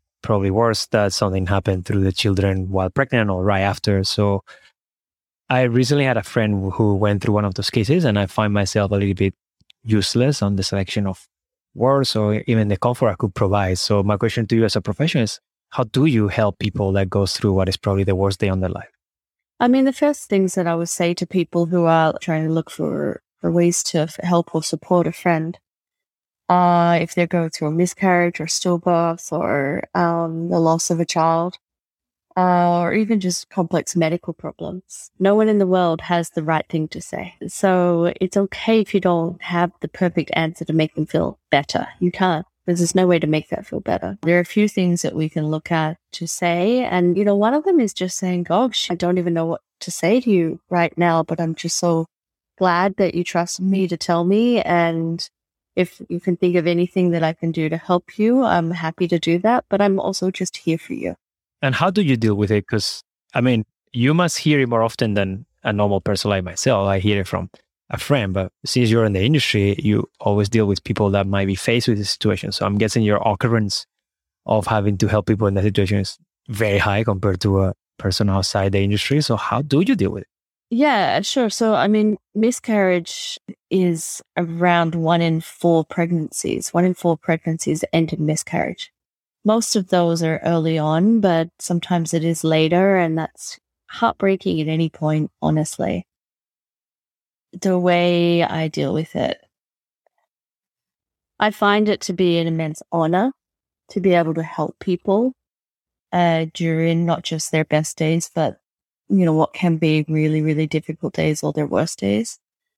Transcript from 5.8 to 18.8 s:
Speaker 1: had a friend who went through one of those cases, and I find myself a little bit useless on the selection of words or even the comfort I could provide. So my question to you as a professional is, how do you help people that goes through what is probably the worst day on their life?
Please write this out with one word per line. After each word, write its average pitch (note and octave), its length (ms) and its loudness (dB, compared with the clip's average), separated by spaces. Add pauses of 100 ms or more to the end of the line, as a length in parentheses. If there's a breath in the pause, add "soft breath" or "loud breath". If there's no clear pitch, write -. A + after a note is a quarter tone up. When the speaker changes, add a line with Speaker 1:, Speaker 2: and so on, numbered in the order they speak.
Speaker 1:
had B2 120 2
a G#2 60 -4
friend G2+ 500 0
who G#2 220 2
went G#2 280 0
through G#2+ 100 2
one G#2 120 2
of F#2+ 100 -2
those - 140 -4
cases, C#3+ 360 0
and G#2 140 2
I G2+ 80 2
find G#2+ 260 0
myself G2+ 380 0
a G2+ 40 0
little G2 180 0
bit F#2+ 200 0 (500)
useless A#2+ 580 0
on G2+ 160 0
the F#2+ 60 -2
selection G2 440 -4
of F#2+ 200 -10 (460)
words C3+ 420 0
or G#2+ 320 0
even A2 200 2
the G#2+ 100 -2
comfort B2 320 0
I F#2+ 60 -4
could G2+ 200 -4
provide. F#2+ 420 0
So G2+ 260 0
my G2+ 140 0
question A2+ 300 -2
to A#2 80 0
you A2+ 100 4
as G#2 100 0
a G#2 60 -2
professional C#3 420 -2
is, - 160 -6 (300)
how - 140 -4
do C3 220 0
you A2+ 220 2
help G2+ 320 -2
people G2 340 -2
that G2 160 0
goes G2 240 0
through G2+ 200 0
what F#2 160 2
is F#2+ 80 -4
probably G2 260 0
the F#2+ 120 0
worst F#2+ 240 0
day G#2 100 0
on F#2+ 100 -2
their F#2 100 -2
life? - 200 -10 (680)